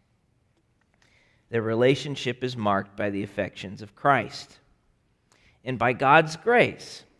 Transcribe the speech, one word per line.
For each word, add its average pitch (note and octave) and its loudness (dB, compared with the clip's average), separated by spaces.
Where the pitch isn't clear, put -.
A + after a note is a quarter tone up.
Their A#2 -2
relationship B2+ 0
is B2+ -6
marked G2+ 0
by G#2 -2
the G2 -4
affections G#2 -8
of G#2+ -20
Christ. - -2
And B2+ -8
by B2 0
God's D3+ 4
grace, - 0